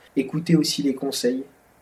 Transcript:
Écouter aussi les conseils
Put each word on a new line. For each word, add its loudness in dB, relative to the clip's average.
Écouter 2
aussi 2
les 0
conseils -2